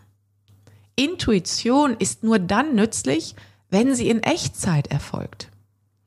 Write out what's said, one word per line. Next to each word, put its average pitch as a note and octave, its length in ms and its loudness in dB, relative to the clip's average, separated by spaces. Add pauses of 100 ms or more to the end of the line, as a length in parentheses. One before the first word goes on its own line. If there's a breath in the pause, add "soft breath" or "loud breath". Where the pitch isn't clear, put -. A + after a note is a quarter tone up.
(960 soft breath)
Intuition C4 1040 0
ist - 260 -4
nur A3 160 2
dann A3 360 0
nützlich, B3+ 600 0 (340 soft breath)
wenn A#3+ 240 4
sie A#3+ 160 0
in A3+ 140 0
Echtzeit - 640 0
erfolgt. - 640 -8 (580)